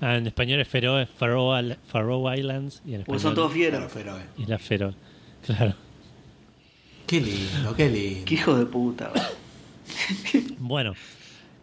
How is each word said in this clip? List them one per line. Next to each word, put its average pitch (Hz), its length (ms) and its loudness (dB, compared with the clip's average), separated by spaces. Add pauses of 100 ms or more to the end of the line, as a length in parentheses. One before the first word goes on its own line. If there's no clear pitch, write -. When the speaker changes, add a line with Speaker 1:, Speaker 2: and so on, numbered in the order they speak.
Speaker 1:
Ah, 123 160 2
en 117 100 0
español 127 340 0
es 127 80 -2
Feroe, 127 380 2
Faroe 127 520 2
Al-, 120 280 -4
Faroe 127 520 0
Islands, 139 480 -6
y 135 80 -8
en 101 100 -6
Speaker 2:
Porque 135 140 -2
Speaker 1:
español - 20 -2
Speaker 2:
son 156 140 2
todos 156 180 2
fieros. 156 260 2
Speaker 3:
Claro, - 140 -8
Feroe. 101 300 -10 (160)
Speaker 1:
Islas 107 240 -4
Feroe, 98 320 0 (500)
claro. 107 300 2 (1300)
Speaker 3:
Qué 165 140 2
lindo, 107 560 -2
qué 151 140 6
lindo. 98 340 -2
Speaker 2:
Qué 92 100 0
hijo 151 220 4
de 120 100 6
puta, 120 420 -2
boludo. - 220 0
<laughs> - 1300 -4
Speaker 1:
Bueno, 123 360 -2 (680)